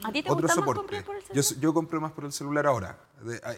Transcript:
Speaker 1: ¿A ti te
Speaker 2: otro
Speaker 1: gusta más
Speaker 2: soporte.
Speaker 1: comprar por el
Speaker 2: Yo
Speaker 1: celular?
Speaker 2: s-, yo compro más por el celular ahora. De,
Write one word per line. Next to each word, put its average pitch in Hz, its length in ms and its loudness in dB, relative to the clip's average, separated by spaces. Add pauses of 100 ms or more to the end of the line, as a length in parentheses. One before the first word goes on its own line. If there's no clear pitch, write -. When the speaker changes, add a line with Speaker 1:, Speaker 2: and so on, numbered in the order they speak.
Speaker 1:
¿A 220 80 -2
ti 277 100 -2
te - 80 -2
Speaker 2:
otro 320 180 4
Speaker 1:
gusta - 0 -
más 339 80 6
Speaker 2:
soporte. - 260 2
Speaker 1:
comprar - 240 -6
por 403 100 -8
el 403 60 -10
Speaker 2:
Yo - 60 -18
Speaker 1:
celular? 139 180 2
Speaker 2:
s-, - 160 0
yo 156 120 4
compro 160 280 0
más 156 100 -4
por 147 140 -10
el 139 80 -8
celular 147 340 0
ahora. 101 320 0 (220)
De, 113 200 -8 (160)